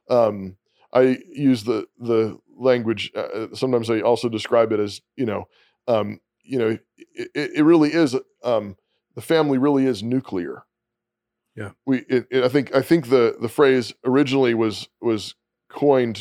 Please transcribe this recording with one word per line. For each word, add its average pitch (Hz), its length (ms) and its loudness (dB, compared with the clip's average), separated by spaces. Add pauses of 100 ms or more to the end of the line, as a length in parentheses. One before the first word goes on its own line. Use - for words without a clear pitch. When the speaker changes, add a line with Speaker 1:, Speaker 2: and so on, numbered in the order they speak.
Speaker 1:
Um, 104 480 0 (360)
I 131 260 4 (120)
use 131 320 0
the, 110 240 -4 (100)
the 113 400 -2 (200)
language, 117 580 -2
uh, 104 380 -8
sometimes 120 360 -2
I 110 120 0
also 117 260 0
describe 113 460 0
it 104 80 0
as, 101 200 -6 (140)
you 131 100 -4
know, 101 220 -6 (400)
um, 104 320 -2 (240)
you 127 160 -6
know, 110 80 0 (300)
it, - 360 -14
it, 143 220 -6
it 151 80 2
really 151 300 4
is, 151 200 2 (300)
um, 107 320 -2 (400)
the 120 60 -14
family 151 360 2
really 135 280 2
is 110 180 -2
nuclear. 98 600 -6 (880)
Speaker 2:
Yeah. 104 160 -14 (140)
Speaker 1:
We, 131 140 0 (100)
it, 123 200 0
it, 127 140 0
I 127 60 2
think, 143 260 -2
I 135 60 4
think 160 260 2
the, 120 320 2
the 113 100 -4
phrase 131 440 2 (100)
originally 131 500 2
was, 110 360 -2 (100)
was 113 360 -4 (340)
coined 127 520 0